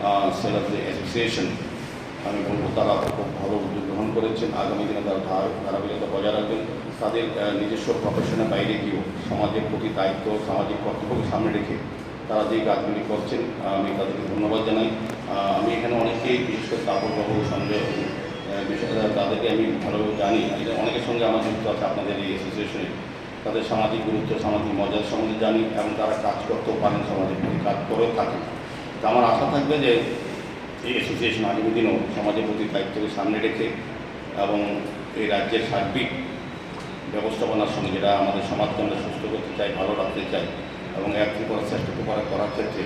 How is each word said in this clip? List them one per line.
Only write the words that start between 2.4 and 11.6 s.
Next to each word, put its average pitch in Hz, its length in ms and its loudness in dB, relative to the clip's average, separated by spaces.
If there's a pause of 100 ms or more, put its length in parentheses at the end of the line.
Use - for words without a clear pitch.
বলবো 104 260 0
তারা 104 180 4
খুব 98 320 0 (160)
ভালো 101 160 0
উদ্যোগ 98 280 -2
গ্রহণ 104 300 -2
করেছেন। 110 420 0
আগামী 101 300 0
দিনে 101 180 -2
তারা 95 140 0 (100)
ধারা-, 95 360 0
ধারাবাহিকতা 98 520 -2
বজায় 104 160 2
রাখবেন। 107 240 0 (420)
তাদের, 113 240 2
আহ, 107 300 0
নিজস্ব 107 400 0 (100)
প্রফেশনের 107 440 2
বাইরে 101 260 2
গিয়েও 98 280 0 (280)
সমাজের 104 320 2 (100)
প্রতি 87 240 0
দায়িত্ব, 98 520 0
সামাজিক 98 360 0
কর্তব্যকে - 480 0
সামনে 107 220 2
রেখে - 240 0 (500)